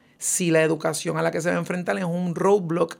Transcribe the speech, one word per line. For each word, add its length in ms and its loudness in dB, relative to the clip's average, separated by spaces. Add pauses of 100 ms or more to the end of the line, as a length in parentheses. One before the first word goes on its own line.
(180)
si 340 0
la 100 6
educación 560 0
a 40 0
la 100 0
que 100 -2
se 80 -2
va 60 0
a 40 0
enfrentar 380 -4
es 60 -4
un 320 -2
roadblock 640 2